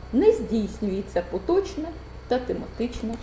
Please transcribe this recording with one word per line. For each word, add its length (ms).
не 200
здійснюється 1000
поточне 580
та 100
тематичне 840